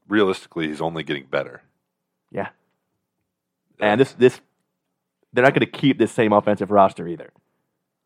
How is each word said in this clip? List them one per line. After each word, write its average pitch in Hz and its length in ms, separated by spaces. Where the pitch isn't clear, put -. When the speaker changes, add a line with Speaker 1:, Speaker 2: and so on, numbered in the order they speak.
Speaker 1:
realistically, 95 600
he's 76 120
only 82 220
getting 71 240
better. 69 360
Speaker 2:
Yeah. 98 180
Speaker 1:
Yeah. 104 140
Speaker 2:
And 113 80
this, 135 120
this, 123 280
they're 123 120
not 143 100
gonna - 120
keep - 320
this 110 140
same 110 200
offensive 104 380
roster 98 360
either. 80 260